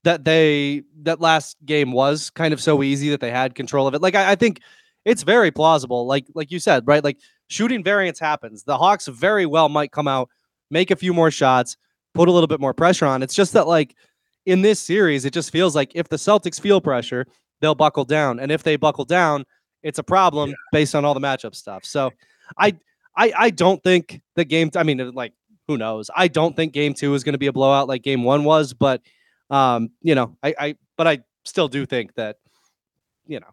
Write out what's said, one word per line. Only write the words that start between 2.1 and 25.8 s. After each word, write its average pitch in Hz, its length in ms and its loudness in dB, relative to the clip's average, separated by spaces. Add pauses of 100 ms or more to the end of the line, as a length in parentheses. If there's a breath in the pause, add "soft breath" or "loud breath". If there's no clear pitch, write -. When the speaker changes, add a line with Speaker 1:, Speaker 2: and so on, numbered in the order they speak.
Speaker 1:
kind 160 240 -2
of 127 80 -6
so 147 220 2
easy 139 260 -2
that 139 120 -4
they 120 100 -6
had 127 240 -4
control 135 320 -2
of 131 80 -2
it. 151 80 -2
Like, 185 120 2
I, 196 160 2
I 202 40 4
think 208 260 0 (420 soft breath)
it's 226 200 0
very 208 280 4
plausible, 131 540 0
like, 135 300 -2
like 156 160 -8
you 175 80 -8
said, 139 280 2
right? 147 160 4
Like, 143 140 -2 (300 soft breath)
shooting 226 360 -2
variance 190 360 -2
happens. 131 460 -6
The 139 120 -2
Hawks 185 300 2
very 170 400 -2
well 151 200 2
might 147 240 -2
come 147 160 -4
out, 131 220 -2 (400)
make 180 220 0
a 180 40 4
few 180 180 -4
more 165 180 4
shots, 127 460 0 (360)
put 175 140 4
a 180 40 4
little 170 160 4
bit 151 120 -4
more 135 140 -2
pressure 170 320 2
on. 131 180 0
It's - 120 -8
just 196 180 2
that, 170 140 4
like, 160 280 0 (500)
in 185 180 2
this 214 180 2
series, 165 440 0
it 139 60 -2
just 165 200 -6
feels 160 240 0
like 139 200 -2
if 170 140 -6
the 156 80 -4
Celtics 196 420 0
feel 196 220 2
pressure, 127 440 -4 (360)
they'll 156 140 2
buckle 147 280 0
down. 135 360 -2
And 135 120 -6
if 156 120 -2
they 156 120 0
buckle 143 300 -2
down, 151 400 0 (380)
it's 156 160 -8
a 147 40 -8
problem 156 460 0
Speaker 2:
Yeah. 139 60 -12 (180)
Speaker 1:
based 151 220 0
on 147 100 0
all 147 80 2
the 135 80 -4
matchup 131 340 -6
stuff. - 300 -18
So 131 260 -4 (460 loud breath)
I, 196 180 2 (400)
I, 214 220 2
I 226 140 2
don't 175 320 2
think 180 360 0 (160)
the 170 80 0
game, 160 320 0
I 170 80 0
mean, 131 300 -2
like, 123 180 -10 (360)
who 147 100 -4
knows? 110 360 -8